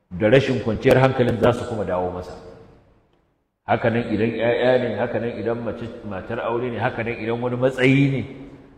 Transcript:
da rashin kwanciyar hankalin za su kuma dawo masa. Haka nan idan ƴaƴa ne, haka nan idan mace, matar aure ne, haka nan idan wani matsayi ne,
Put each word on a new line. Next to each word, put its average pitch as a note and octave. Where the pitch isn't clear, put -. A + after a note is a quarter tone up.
da F#2
rashin B2+
kwanciyar A#2
hankalin A#2+
za G#2
su -
kuma A2
dawo F2+
masa. -
Haka A2+
nan A#2
idan G#2+
ƴaƴa A#2
ne, A#2+
haka A#2+
nan A#2
idan A2+
mace, A#2
matar G2+
aure A#2+
ne, A#2
haka A#2
nan A#2
idan A2+
wani B2
matsayi C3+
ne, C3